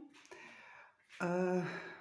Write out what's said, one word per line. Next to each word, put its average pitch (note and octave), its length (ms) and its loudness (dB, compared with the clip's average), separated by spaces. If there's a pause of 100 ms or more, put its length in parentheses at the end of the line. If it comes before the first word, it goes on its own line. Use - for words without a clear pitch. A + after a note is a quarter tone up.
(1200)
Е, F3+ 440 4 (340)